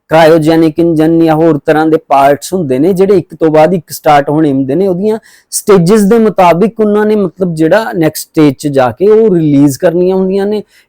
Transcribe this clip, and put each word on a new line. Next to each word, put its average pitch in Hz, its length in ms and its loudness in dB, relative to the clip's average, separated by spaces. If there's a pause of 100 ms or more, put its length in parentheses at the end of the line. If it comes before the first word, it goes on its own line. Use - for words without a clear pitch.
ਕ੍ਰਾਇਓਜੈਨਿਕ 160 680 2
ਇੰਜਨ 165 460 0
ਜਾਂ 160 100 0
ਹੋਰ 160 240 0
ਤਰ੍ਹਾਂ 156 280 -2
ਦੇ 160 100 0 (120)
ਪਾਰਟਸ 139 460 0
ਹੁੰਦੇ 135 240 -4
ਨੇ 165 140 0
ਜਿਹੜੇ 190 240 0
ਇੱਕ 165 180 -4
ਤੋਂ 160 160 -2
ਬਾਅਦ 156 240 2
ਇੱਕ 170 160 -8
ਸਟਾਰਟ 147 400 0
ਹੋਣੇ 151 220 0
ਹੁੰਦੇ 135 220 -2
ਨੇ, 185 120 -2
ਉਹਦੀਆਂ 196 320 -4 (320)
ਸਟੇਜਸ 196 520 2
ਦੇ 214 160 2
ਮੁਤਾਬਿਕ 190 640 0
ਉਹਨਾਂ 214 260 0
ਨੇ 214 100 0
ਮਤਲਬ 185 380 -4
ਜਿਹੜਾ 165 380 0
ਨੈਕਸਟ 160 360 -4
ਸਟੇਜ 151 260 0
'ਚ - 140 -8
ਜਾ 131 220 0
ਕੇ 175 180 -2
ਉਹ 214 260 2
ਰਿਲੀਜ਼ 143 440 0
ਕਰਨੀਆਂ 180 380 0
ਹੁੰਦੀਆਂ 190 300 -2
ਨੇ, 208 160 -6 (260)